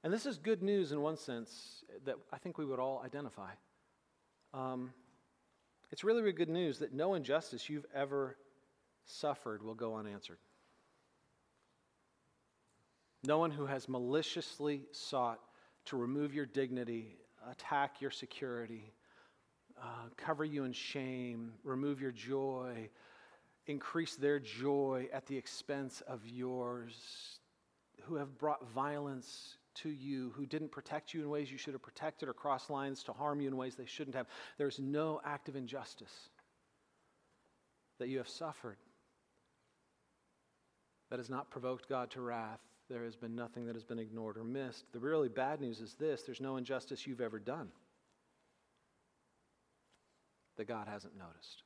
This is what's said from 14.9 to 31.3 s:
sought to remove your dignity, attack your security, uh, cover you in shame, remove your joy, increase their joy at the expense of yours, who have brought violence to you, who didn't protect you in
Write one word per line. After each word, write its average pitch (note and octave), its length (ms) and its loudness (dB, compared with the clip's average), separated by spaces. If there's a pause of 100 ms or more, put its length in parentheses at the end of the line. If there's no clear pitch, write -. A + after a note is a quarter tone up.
sought A#2+ 500 0 (440)
to C3+ 140 -2
remove C#3 340 2
your C#3+ 140 0
dignity, A#2+ 720 0 (320)
attack C#3 500 2
your C#3 100 0
security, A#2 840 -6 (840)
uh, A#2 380 -8
cover D#3 300 2
you C#3+ 180 0
in B2+ 80 0
shame, B2 800 -2 (100)
remove C3+ 380 2
your C3+ 120 2
joy, B2+ 760 0 (800)
increase D3+ 500 0
their C#3+ 220 6
joy C3+ 720 2
at - 140 -4
the C#3 100 -4
expense C3+ 720 -4
of B2+ 200 -6
yours, B2 1120 -4 (640)
who E3 140 -2
have C#3 200 -2
brought C#3+ 380 2
violence C#3 840 -2 (180)
to - 140 -4
you, C3+ 480 -2
who C#3+ 80 -2
didn't D3+ 260 -2
protect D3+ 440 -4
you D#3+ 80 0
in D3 80 -2